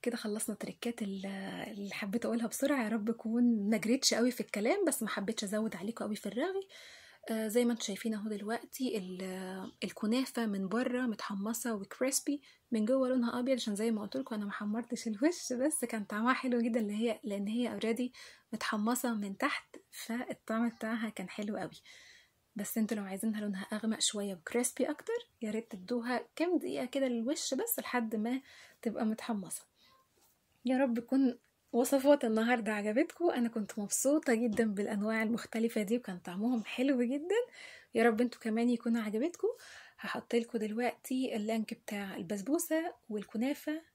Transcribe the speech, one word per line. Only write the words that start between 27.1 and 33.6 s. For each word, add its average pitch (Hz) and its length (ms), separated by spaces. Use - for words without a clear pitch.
بس 392 260
لحد 233 360
ما 240 260
تبقى 220 240
متحمصة. 214 560
يا 254 120
رب 240 220
تكون 262 380
وصفات 269 540
النهاردة 220 460
عجبتكم، 214 580
انا 240 200
كنت 214 300